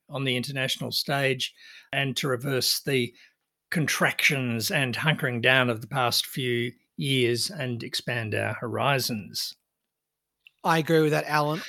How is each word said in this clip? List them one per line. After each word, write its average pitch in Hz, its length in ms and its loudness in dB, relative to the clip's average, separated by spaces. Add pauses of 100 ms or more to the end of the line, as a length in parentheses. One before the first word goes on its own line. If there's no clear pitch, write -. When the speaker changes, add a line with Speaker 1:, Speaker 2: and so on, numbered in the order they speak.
Speaker 1:
on 139 140 -4
the 127 140 0
international 131 540 -4
stage 135 640 -2 (360)
and 139 240 -2
to - 120 -2
reverse 127 540 0
the 127 300 0 (600)
contractions 131 1000 0
and 131 260 0
hunkering 135 460 2
down 127 300 6
of 110 100 -4
the 117 60 -12
past 123 400 0
few 120 440 -2 (260)
years 127 520 2
and 127 320 -6
expand 113 540 -6
our 107 180 -2
horizons. 117 1000 -2 (1080)
Speaker 2:
I 170 140 4
agree 160 240 4
with 151 100 4
that, 151 140 0
Alan. 151 440 0